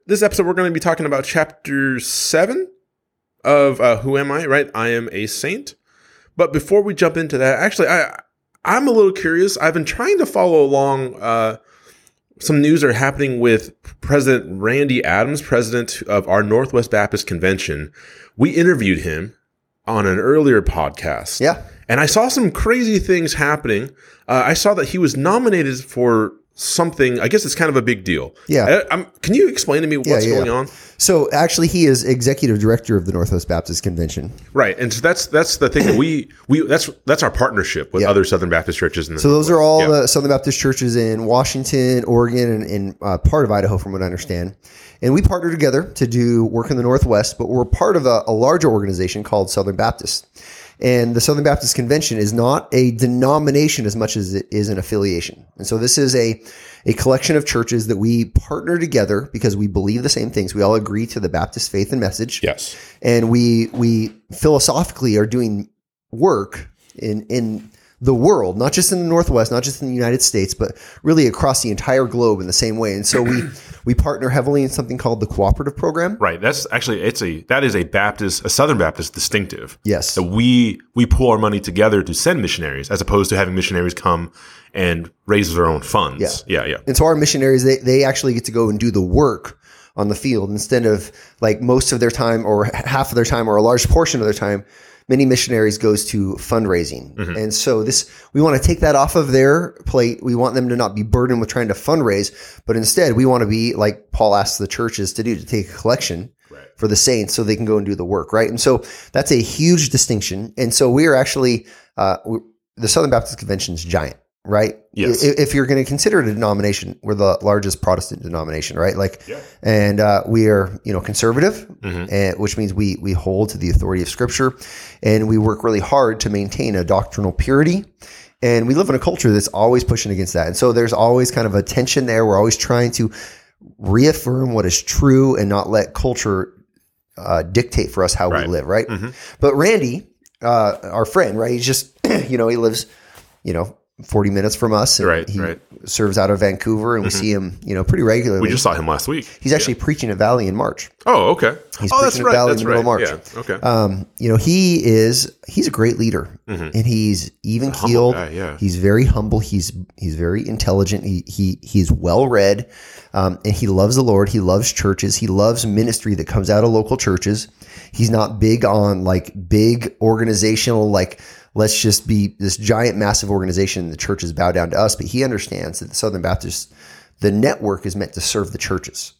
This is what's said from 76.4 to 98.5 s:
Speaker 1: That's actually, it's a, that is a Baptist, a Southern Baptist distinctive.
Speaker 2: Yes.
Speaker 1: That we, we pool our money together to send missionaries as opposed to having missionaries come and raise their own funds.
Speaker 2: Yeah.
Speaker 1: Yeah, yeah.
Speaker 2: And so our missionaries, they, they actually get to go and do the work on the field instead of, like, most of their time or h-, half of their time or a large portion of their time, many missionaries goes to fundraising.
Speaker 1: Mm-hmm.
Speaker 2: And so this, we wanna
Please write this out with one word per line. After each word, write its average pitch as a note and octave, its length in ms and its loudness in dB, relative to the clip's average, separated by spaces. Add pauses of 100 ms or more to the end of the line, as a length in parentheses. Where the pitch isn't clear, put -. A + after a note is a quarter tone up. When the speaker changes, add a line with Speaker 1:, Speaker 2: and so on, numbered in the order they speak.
Speaker 1:
That's C#3 300 -2
actually, A2+ 320 -2
it's A2+ 180 -2
a, E2 220 -4
that C3+ 200 0
is A2 120 0
a F2+ 80 0
Baptist, G2+ 600 -2
a - 60 -4
Southern C#3 300 2
Baptist E2 340 -2
distinctive. - 720 -6
Speaker 2:
Yes. G2 300 -2
Speaker 1:
That F#2+ 80 0
we, A#2 580 2 (140)
we A#2+ 100 2
pool B2 240 4
our A2 80 4
money G#2+ 220 0
together G2+ 420 2
to F2 140 -6
send E3 260 0
missionaries D2 480 -6
as F#2 120 -4
opposed G2 280 2
to G2 80 0
having F#2 160 0
missionaries F2+ 400 -2
come E2+ 380 -2 (420)
and E2+ 380 -4 (160)
raise G2+ 260 0
their E2+ 140 2
own D#2 140 -2
funds. D#2 640 -4
Speaker 2:
Yeah. E2 160 -2
Speaker 1:
Yeah, D2 80 -6
yeah. - 60 -6 (100)
Speaker 2:
And C3+ 100 -2
so D#3 80 2
our D#3+ 100 4
missionaries, C3+ 480 2
they, C3 140 4
they C3 260 2
actually C3+ 300 0
get A2+ 120 -4
to A2 60 -10
go A2+ 180 2
and G#2 100 -2
do A#2 100 0
the G2 120 0
work G2 580 0 (360)
on G#2 120 -2
the G#2 80 -2
field G#2 340 -2
instead A2+ 360 -2
of, G#2 260 0 (300)
like, A2 200 0
most B2 300 2
of B2 80 -2
their A#2 100 2
time A#2 360 -2
or G#2 220 2
h-, - 40 -6 (140)
half C3+ 240 -2
of A#2+ 60 -8
their A#2 100 2
time A#2 240 -2
or G#2 80 2
a G#2+ 40 4
large A2+ 280 4
portion D#3 320 2
of G#2+ 40 0
their G#2+ 80 2
time, G2+ 300 -4 (460)
many C3 160 4
missionaries A2+ 520 2
goes G#2+ 280 0
to G2 300 -4
fundraising. F2 800 -2
Speaker 1:
Mm-hmm. F2 200 -8
Speaker 2:
And G#2+ 180 -4
so A2 300 0
this, - 260 -2 (220)
we C#3+ 100 2
wanna D3+ 180 4